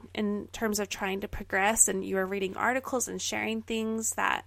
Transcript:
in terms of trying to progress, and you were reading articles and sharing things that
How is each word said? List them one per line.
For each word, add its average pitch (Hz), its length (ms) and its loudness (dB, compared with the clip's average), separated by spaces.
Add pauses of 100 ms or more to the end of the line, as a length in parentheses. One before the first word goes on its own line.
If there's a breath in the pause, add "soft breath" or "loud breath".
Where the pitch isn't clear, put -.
(140)
in 208 380 0
terms 214 280 0
of 202 80 -2
trying 196 320 -2
to 202 80 -6
progress, 202 600 4
and 190 160 0
you 190 120 0
were 190 100 2
reading 190 300 -2
articles 254 500 0
and 185 160 -6
sharing 214 400 -2
things 220 540 -2
that - 300 2